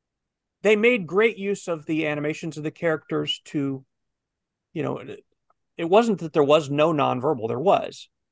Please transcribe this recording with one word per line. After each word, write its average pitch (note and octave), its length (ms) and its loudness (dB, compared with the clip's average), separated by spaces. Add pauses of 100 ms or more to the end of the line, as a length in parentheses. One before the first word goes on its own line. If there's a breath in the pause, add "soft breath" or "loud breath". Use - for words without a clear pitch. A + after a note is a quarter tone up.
(640)
they G#3 140 6
made A3 300 2
great G#3 300 2
use G3 320 -6
of D#3+ 180 -6
the D#3 200 -2
animations D3+ 500 -4
of D#3 60 -10
the D#3 80 -6
characters D#3 760 -4
to, C#3 380 -4 (880)
you E3 100 -6
know, C3+ 160 -4
it, - 260 -16 (520)
it E3+ 120 -6
wasn't G#3 320 4
that E3 120 -8
there D#3 120 4
was C#3+ 260 4
no D3+ 220 2
nonverbal. B2+ 560 0
There A#2+ 100 -4
was. - 500 0 (240)